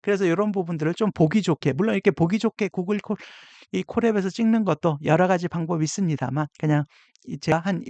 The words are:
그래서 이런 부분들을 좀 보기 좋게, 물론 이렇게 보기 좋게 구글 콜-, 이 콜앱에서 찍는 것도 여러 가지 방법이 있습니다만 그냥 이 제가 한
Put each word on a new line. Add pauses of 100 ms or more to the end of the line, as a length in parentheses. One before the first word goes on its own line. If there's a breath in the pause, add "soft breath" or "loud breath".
그래서
이런
부분들을
좀
보기
좋게,
물론
이렇게
보기
좋게
구글
콜-, (560 loud breath)
이
콜앱에서
찍는
것도
여러
가지
방법이
있습니다만 (120)
그냥 (400 soft breath)
이
제가
한